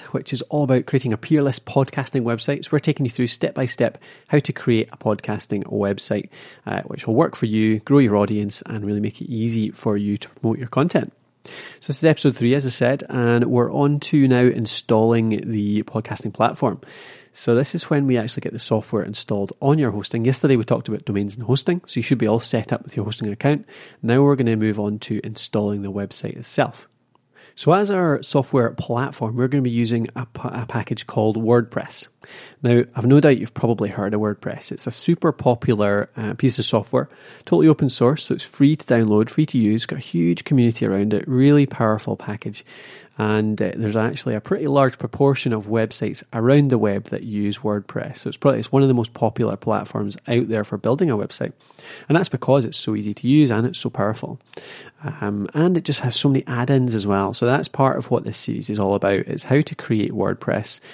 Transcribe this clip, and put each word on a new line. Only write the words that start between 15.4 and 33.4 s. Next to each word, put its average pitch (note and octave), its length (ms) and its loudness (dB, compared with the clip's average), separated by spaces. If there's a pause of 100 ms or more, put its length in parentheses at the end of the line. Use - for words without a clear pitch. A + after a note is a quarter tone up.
the G#2 320 0
podcasting A2 500 -6
platform. A2+ 480 0 (540)
So - 200 0
this C3 200 0
is - 160 -6
when C#3+ 160 2
we B2+ 100 2
actually A2+ 240 -4
get - 140 -8
the B2 40 -10
software A2 440 -2
installed G2+ 580 -6
on C#3+ 180 4
your C3 120 0
hosting. G#2+ 340 -4
Yesterday C3+ 320 2
we A2 80 0
talked - 240 -2
about G#2+ 160 -6
domains G2+ 300 -4
and A#2+ 100 -10
hosting, C3+ 400 0
so - 140 -8
you A#2+ 40 -2
should C3+ 140 0
be A2 120 0
all A2+ 120 4
set - 320 -2
up - 100 -4
with - 140 -14
your G#2+ 80 -4
hosting A2 260 -6
account. C#3+ 360 0 (340)
Now B2 220 4
we're C#3+ 140 6
gonna A#2 200 2
move G#2+ 240 0
on G#2 200 -4
to - 220 -6
installing G#2 600 -4
the G2 100 -8
website G2+ 460 -8
itself. - 500 -4 (680)
So - 180 2
as G3+ 180 4
our F3 320 2
software B2+ 480 2
platform, A#2+ 680 -6
we're B2 100 0
gonna C#3 140 0
be B2+ 80 0
using A#2 480 0
a B2 80 -8
pa-, - 380 -10
a - 20 -6
package - 420 -6
called A2 300 0
WordPress. A2+ 720 -2 (540)
Now, A#2+ 220 4 (100)
I've A2 100 -4
no C#3 160 6
doubt C#3 180 6
you've A2 140 -8